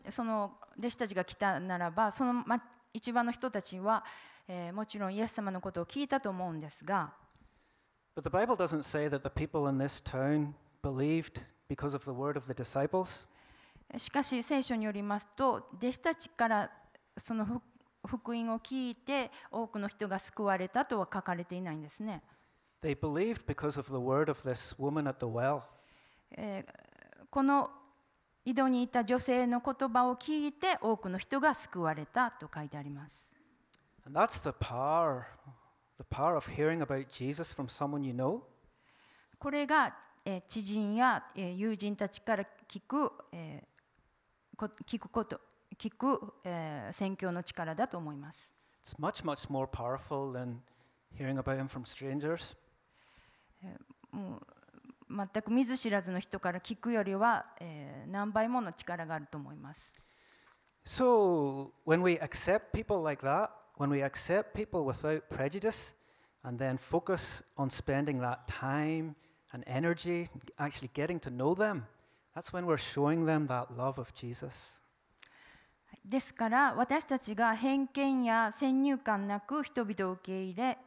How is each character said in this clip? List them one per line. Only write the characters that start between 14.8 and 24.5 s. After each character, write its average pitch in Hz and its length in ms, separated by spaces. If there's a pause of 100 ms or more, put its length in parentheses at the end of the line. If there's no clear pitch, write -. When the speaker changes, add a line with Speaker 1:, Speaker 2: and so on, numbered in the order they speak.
Speaker 1:
よ 214 60
り 202 100
ま 208 180
す - 160
と、 262 380
弟 226 180
子 - 60
た 330 160
ち - 160
か 233 180
ら 214 220 (520)
そ - 120
の 220 100
ふ-、 233 160 (480)
福 226 220
音 233 240
を 233 40
聞 262 300
い 240 60
て 269 360 (200)
多 226 180
く 220 100
の 202 80
人 202 220
が 190 100
救 - 260
わ 196 120
れ 180 140
た 269 160
と 226 120
は 190 140
書 196 80
か 180 140
れ 170 100
て 180 120
い 180 40
な 180 120
い 151 40
ん 156 60
で 151 80
す - 100
ね。 208 220 (580)
Speaker 2:
They 143 180
believed 180 460
because 147 340
of 139 100
the 135 80
word 131 340
of 139 180
this - 300